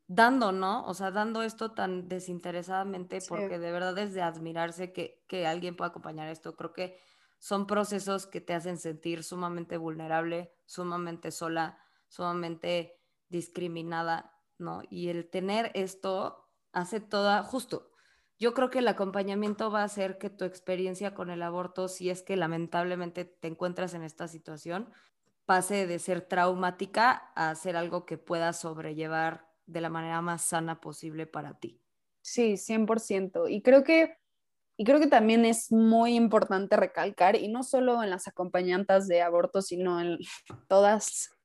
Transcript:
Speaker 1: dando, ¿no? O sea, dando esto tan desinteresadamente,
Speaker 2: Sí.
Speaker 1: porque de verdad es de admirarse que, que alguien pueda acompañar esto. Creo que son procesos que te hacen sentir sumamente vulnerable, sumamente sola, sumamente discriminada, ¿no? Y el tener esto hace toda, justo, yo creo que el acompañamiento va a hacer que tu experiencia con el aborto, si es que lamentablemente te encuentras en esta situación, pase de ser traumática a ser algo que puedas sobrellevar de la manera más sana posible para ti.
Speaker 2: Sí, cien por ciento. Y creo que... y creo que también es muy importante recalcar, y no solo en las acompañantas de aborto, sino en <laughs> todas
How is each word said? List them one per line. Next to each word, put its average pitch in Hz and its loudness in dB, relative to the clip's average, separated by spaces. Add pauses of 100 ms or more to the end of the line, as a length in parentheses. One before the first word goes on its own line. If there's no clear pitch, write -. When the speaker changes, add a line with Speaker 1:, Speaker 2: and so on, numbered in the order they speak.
Speaker 1:
dando, 226 4
¿no? 190 -2
O 185 -6
sea, 190 -6
dando 220 -2
esto 220 -6
tan 185 -6
desinteresadamente, 180 -6
Speaker 2:
Sí. - -12
Speaker 1:
porque 190 -4
de 170 -6
verdad 180 -4
es 202 -4
de 185 -4
admirarse 165 -6
que, - -10
que 180 -4
alguien 175 -4
pueda 175 -4
acompañar 160 -12
esto. 160 -12
Creo 165 -10
que 180 -10 (400)
son 202 -4
procesos 196 -2
que - -12
te - -6
hacen 170 -6
sentir 165 -8
sumamente 175 -8
vulnerable, 165 -4 (140)
sumamente 175 -8
sola, 165 -6 (300)
sumamente 175 -6 (300)
discriminada, 165 -6 (200)
¿no? 170 -10
Y 175 -6
el 170 -6
tener 202 -2
esto 190 -6 (240)
hace 180 -4
toda, 202 2
justo, - -8 (480)
yo 233 2
creo 254 2
que 254 -2
el 233 2
acompañamiento 202 -2
va 214 0
a 202 0
hacer 190 -4
que 208 -8
tu 196 -8
experiencia 185 -6
con 180 -8
el 175 -8
aborto, 180 -6
si 180 -6
es 180 -6
que 190 -4
lamentablemente 175 -2
te - -12
encuentras 180 -6
en 165 -10
esta 160 -12
situación, 165 -10 (540)
pase 196 4
de 175 -2
ser 175 -2
traumática 185 2
a 160 0
ser 175 -4
algo 175 -4
que 160 -10
puedas 170 -2
sobrellevar 160 -4 (180)
de 165 -6
la 165 -2
manera 165 -4
más 170 -2
sana 165 -2
posible 156 -10
para 147 -10
ti. - -12 (420)
Speaker 2:
Sí, 220 2
cien 220 0
por 226 2
ciento. 190 -2
Y 208 -2
creo 269 10
que... 320 6 (600)
y 214 -4
creo 277 8
que 311 6
también 226 8
es 226 2
muy 226 8
importante 208 4
recalcar, 190 4
y 202 0
no 233 -2
solo 254 2
en 202 0
las 185 -4
acompañantas 185 2
de 175 6
aborto, 175 2
sino 180 -2
en 170 -2
<laughs> - -14
todas 202 4 (140)